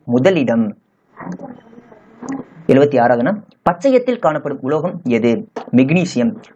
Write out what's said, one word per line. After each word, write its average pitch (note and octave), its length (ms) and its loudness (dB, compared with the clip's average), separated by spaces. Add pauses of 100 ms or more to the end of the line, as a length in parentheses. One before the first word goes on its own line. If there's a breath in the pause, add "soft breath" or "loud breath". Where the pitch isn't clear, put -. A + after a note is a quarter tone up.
முதலிடம். A#2+ 720 2 (1900)
எழுபத்தி B2+ 320 4
ஆறாவது A#2+ 240 2
வினா, G3+ 200 -2 (200)
பச்சையத்தில் B3 560 0
காணப்படும் D3 420 -4
உலோகம் D3+ 420 -4
எது? A#2 440 0 (240)
magnesium. C3 640 2 (200 loud breath)